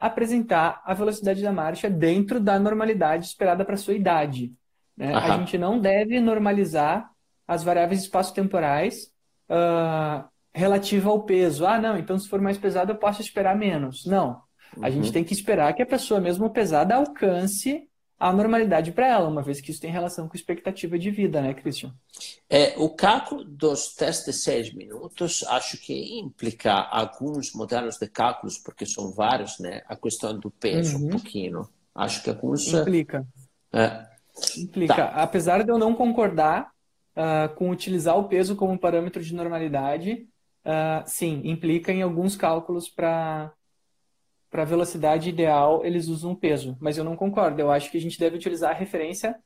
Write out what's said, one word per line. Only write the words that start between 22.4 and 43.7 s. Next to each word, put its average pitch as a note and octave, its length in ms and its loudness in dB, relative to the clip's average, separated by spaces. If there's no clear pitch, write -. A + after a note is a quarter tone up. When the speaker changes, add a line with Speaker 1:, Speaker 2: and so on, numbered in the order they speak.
Speaker 2:
É, C#3+ 280 4
o D#3 140 2
cálculo B3 540 2
dos C#3+ 500 -2
testes D#3+ 320 -4
de - 140 -4
seis A#2 320 -2
minutos, A2 760 -8
acho B2+ 300 -2
que D3 420 -10
implica A#2 520 -4
alguns A2+ 800 -4
modelos A2+ 440 -6
de G#2 100 -6
cálculos, A#2 520 -2
porque - 280 -12
são G2+ 240 -8
vários, G#2+ 480 -2
né? F2+ 280 -10
A - 100 -12
questão G#2+ 420 -6
do G#2 120 -12
peso, D3+ 480 -2
um - 20 -4
Speaker 1:
Uhum. D3 80 -2
Speaker 2:
pouquinho. G#2 600 -6
Acho - 280 -4
que A#2 80 -4
alguns, C3 380 -4
Speaker 1:
Implica. D#3 580 0
Speaker 2:
é. A2+ 340 0
Speaker 1:
Implica. E3+ 380 0
Speaker 2:
Tá. D3+ 280 2
Speaker 1:
Apesar F3+ 420 2
de A3+ 80 0
eu A#3 60 4
não A3+ 160 4
concordar, G#3 760 2
ah, D#3 400 0
com F3+ 140 0
utilizar F3 460 0
o G3+ 120 2
peso F#3 260 2
como F#3+ 240 0
parâmetro F3 440 0
de E3 120 -8
normalidade, E3 920 -4
ah, D#3 420 -2
sim, D#3 380 -4
implica E3+ 460 0
em F#3+ 120 0
alguns F3+ 340 0
cálculos E3+ 520 -2
pra, D#3+ 640 -2